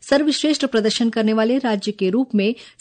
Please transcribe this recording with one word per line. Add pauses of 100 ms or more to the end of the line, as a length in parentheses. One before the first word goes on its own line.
सर्वश्रेष्ठ
प्रदर्शन
करने
वाले
राज्य
के
रूप
में (260)